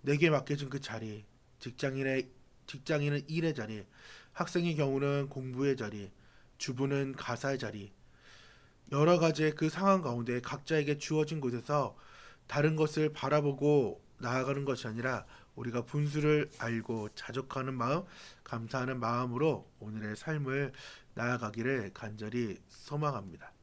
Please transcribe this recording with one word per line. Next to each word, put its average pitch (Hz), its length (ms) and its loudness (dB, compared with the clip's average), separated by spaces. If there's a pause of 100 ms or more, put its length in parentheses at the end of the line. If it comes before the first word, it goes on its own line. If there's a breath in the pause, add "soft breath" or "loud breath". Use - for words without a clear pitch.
내게 147 280 4
맡겨진 143 400 0
그 135 100 -6
자리, 110 460 -8 (340)
직장인의, 135 680 -2 (380)
직장인은 147 640 0
일의 160 260 0
자리, 107 280 -6 (500 loud breath)
학생의 170 420 0
경우는 139 540 2
공부의 131 460 0
자리, 104 360 -6 (480 soft breath)
주부는 139 560 0
가사의 131 420 -2
자리, 101 340 -8 (1000 loud breath)
여러 156 260 6
가지의 156 380 4
그 - 140 0
상황 190 340 4
가운데 123 360 0
각자에게 147 600 0
주어진 156 420 0
곳에서 123 560 -2 (480 loud breath)
다른 151 300 2
것을 156 360 2
바라보고 143 920 4 (160)
나아가는 131 460 0
것이 123 220 -2
아니라 117 380 -2 (300 loud breath)
우리가 117 300 -2
분수를 147 640 2 (100)
알고 113 560 -2
자족하는 135 580 -6
마음, 131 300 0 (400 loud breath)
감사하는 123 560 -4
마음으로 120 680 0 (100)
오늘의 107 360 -6
삶을 139 560 -2 (440 loud breath)
나아가기를 117 800 -2
간절히 107 680 -6 (100)
소망합니다. 127 840 -6 (120)